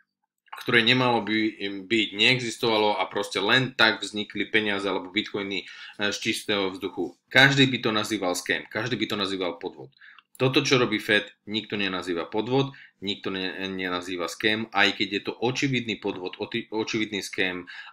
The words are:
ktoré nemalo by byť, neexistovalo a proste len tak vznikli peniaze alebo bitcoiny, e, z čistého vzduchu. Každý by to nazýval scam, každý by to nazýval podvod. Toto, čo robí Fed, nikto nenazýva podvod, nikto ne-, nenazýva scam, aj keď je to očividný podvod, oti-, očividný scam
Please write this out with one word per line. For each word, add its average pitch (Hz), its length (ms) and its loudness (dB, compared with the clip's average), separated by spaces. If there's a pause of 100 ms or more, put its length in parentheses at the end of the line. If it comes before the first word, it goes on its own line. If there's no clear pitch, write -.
(640)
ktoré 117 180 4
nemalo 120 400 4
by 107 160 -2 (480)
byť, 107 300 2
neexistovalo 110 800 2
a 95 80 0
proste 101 320 -4
len 120 400 2
tak 110 240 4
vznikli 101 460 -6
peniaze 104 400 0
alebo 90 240 -4
bitcoiny, 101 500 -4
e, - 40 -16 (440)
z 98 80 -6
čistého 101 540 -2
vzduchu. 90 420 -6 (140)
Každý 135 400 8
by 120 100 -2
to 117 140 0
nazýval 107 400 0
scam, 82 400 -2
každý 113 240 -4
by 107 100 -2
to 107 140 -2
nazýval 92 400 -2
podvod. - 320 -12 (460)
Toto, 131 240 4
čo 139 160 4
robí 107 240 2
Fed, 104 320 0 (160)
nikto 107 240 -4
nenazýva 92 560 -4
podvod, 127 400 0 (320)
nikto 98 320 -6
ne-, 92 400 -4
nenazýva 90 560 -4
scam, 110 400 -2
aj 98 240 4
keď 104 160 -2
je 98 160 -2
to 113 80 -6
očividný 120 640 -2
podvod, 92 400 -6
oti-, 110 320 -6
očividný 107 560 -4
scam 90 400 -4 (260)